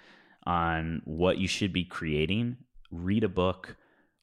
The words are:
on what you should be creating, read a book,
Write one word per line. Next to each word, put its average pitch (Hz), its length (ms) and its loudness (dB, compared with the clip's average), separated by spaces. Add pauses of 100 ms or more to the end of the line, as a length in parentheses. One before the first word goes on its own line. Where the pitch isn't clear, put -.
(480)
on 82 580 0
what 85 340 2
you 95 80 0
should 92 260 -2
be 90 120 0
creating, 87 720 -2 (340)
read 92 320 0
a 104 60 2
book, 90 480 0 (460)